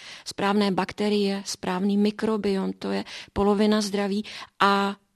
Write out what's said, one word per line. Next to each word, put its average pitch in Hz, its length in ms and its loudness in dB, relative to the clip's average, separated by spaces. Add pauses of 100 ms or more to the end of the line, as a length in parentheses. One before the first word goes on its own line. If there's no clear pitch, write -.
(260)
správné 202 460 0
bakterie, 196 760 -2
správný 190 520 -2
mikrobiom, 202 760 0
to 196 180 -6
je 196 120 -2 (300)
polovina 208 480 4
zdraví. 202 440 -2 (340)
A 196 360 2 (200)